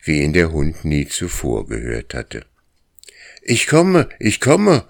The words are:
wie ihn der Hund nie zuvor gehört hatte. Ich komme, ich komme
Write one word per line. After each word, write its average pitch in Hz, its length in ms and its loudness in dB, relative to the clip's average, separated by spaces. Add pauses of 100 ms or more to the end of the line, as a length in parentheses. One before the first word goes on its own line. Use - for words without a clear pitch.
wie 76 180 0
ihn 76 120 0
der 85 180 2
Hund 78 340 -2
nie 73 220 0
zuvor 60 600 -6
gehört 57 460 -8
hatte. 58 320 -12 (960)
Ich - 260 -2
komme, 170 420 4 (100)
ich - 220 -2
komme 175 480 4